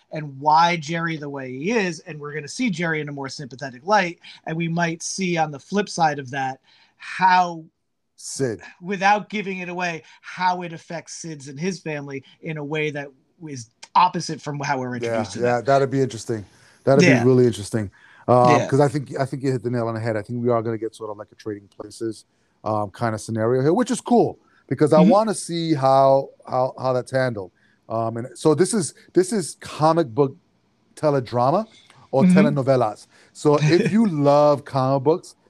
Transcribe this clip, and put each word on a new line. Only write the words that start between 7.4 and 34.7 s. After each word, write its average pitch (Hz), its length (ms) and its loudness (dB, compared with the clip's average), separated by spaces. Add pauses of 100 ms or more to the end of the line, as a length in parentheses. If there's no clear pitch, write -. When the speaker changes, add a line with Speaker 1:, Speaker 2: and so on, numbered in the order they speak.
Speaker 2:
Sid. 117 440 -6 (220)
Speaker 1:
without 196 460 0
giving 196 280 -6
it 180 120 -10
away, 175 340 -6 (180)
how 180 400 -2
it 175 120 -10
affects 160 420 -14
Sid's 151 320 -14
and 147 120 -14
his 180 200 -4
family 143 440 -8 (200)
in 160 140 -8
a 151 60 -8
way 151 280 -4
that 143 160 -8 (400)
is 131 240 -14 (240)
opposite 175 440 0
from 147 200 -8
how 143 180 -2
we're 127 200 -4
Speaker 2:
Yeah, 117 100 -4
Speaker 1:
introduced 113 260 -2
to 120 60 -10
Speaker 2:
yeah, 120 160 2
Speaker 1:
them. 117 100 -4
Speaker 2:
that'd 139 240 4
be 135 120 0
interesting. 113 440 -4 (380)
That'd 139 200 4
Speaker 1:
Yeah. 123 200 4
Speaker 2:
be 123 40 4
really 127 200 6
interesting. 104 420 -4 (380)
Uh, 123 320 6
Speaker 1:
Yeah. - 80 -2
Speaker 2:
'cause 135 120 2
I - 80 4
think, 135 320 -6
I 135 60 0
think 127 160 -10
you 135 100 0
hit 123 120 -4
the 120 80 -2
nail 120 160 -2
on 113 80 -4
the 110 40 -6
head. 113 160 -2
I 107 60 -2
think 120 220 -8
we 120 80 2
are 117 100 2
gonna 113 160 -4
get 110 160 -8
sort 110 160 -14
of 104 80 -12
like 104 140 -18
a - 40 -20
trading 101 320 -12
places, 107 580 -12 (380)
um, 104 280 -4
kind 113 240 -4
of 107 60 -10
scenario 113 420 -2
here, 151 100 2
which 233 160 0
is 247 120 -4
cool 180 360 0 (300)
because 143 260 2
I 156 80 8
Speaker 1:
Mm-hmm. 180 80 8
Speaker 2:
wanna 214 240 4
see 165 400 -4
how, 135 560 4 (180)
how, 127 300 -2
how 131 160 -2
that's 123 180 -4
handled. 123 400 -4 (380)
Um, 113 260 -4
and 120 220 -10
so 156 180 4
this 180 180 2
is, 185 200 -2 (200)
this 185 200 2
is 190 260 -4
comic 160 560 0
book 135 220 0 (580)
teledrama 139 680 0 (460)
or 135 120 4
Speaker 1:
Mm-hmm. 180 140 6
Speaker 2:
telenovelas. 131 720 2 (260)
So 151 280 4
if 156 300 4
Speaker 1:
<laughs> - 0 -
Speaker 2:
you 220 140 4
love 147 580 4
comic 135 400 0